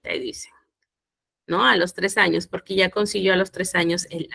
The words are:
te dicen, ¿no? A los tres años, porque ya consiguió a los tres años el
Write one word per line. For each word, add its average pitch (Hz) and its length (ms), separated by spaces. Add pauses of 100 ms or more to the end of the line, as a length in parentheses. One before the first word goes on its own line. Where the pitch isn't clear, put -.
te - 180
dicen, - 340 (920)
¿no? 185 180
A 247 120
los 180 180
tres 196 240
años, 175 300
porque 185 260
ya 185 160
consiguió 202 440
a - 20
los 190 160
tres 180 240
años 170 340
el 165 240